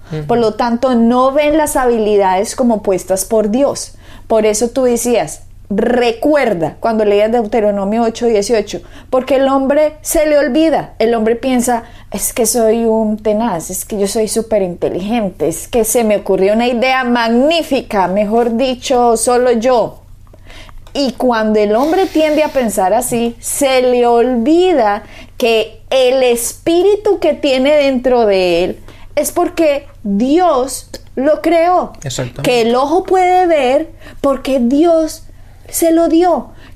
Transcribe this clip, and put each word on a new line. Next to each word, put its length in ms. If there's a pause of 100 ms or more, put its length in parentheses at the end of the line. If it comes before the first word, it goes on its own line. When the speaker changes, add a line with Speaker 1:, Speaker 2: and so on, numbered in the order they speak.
Speaker 1:
Ujú. 160
Speaker 2:
Por 120
lo 160
tanto, 420
no 380
ven 240
las 180
habilidades 800
como 260
puestas 440
por 240
Dios. 460 (320)
Por 180
eso 240
tú 160
decías, 560 (280)
recuerda, 1120
cuando 240
leías 260
Deuteronomio 720
ocho 240
dieciocho, 520 (300)
porque 260
el 140
hombre 520
se 240
le 120
olvida, 600
el 160
hombre 220
piensa, 480 (260)
"Es 220
que 140
soy 400
un 320
tenaz, 520
es 140
que 160
yo 80
soy 220
superinteligente, 1200
es 180
que 160
se 220
me 100
ocurrió 380
una 140
idea 360
magnífica, 1040
mejor 480
dicho, 600
solo 340
yo". 480 (920)
Y 240
cuando 420
el 160
hombre 300
tiende 380
a 40
pensar 460
así, 480
se 400
le 260
olvida 960 (340)
que 520
el 340
espíritu 960
que 140
tiene 420
dentro 500
de 380
él 160 (380)
es 160
porque 520 (180)
Dios 840 (260)
lo 260
creó. 500 (120)
Speaker 1:
Exactamente. 400
Speaker 2:
Que 180
el 120
ojo 300
puede 440
ver 420 (320)
porque 400
Dios 640 (460)
se 220
lo 160
dio. 440 (240)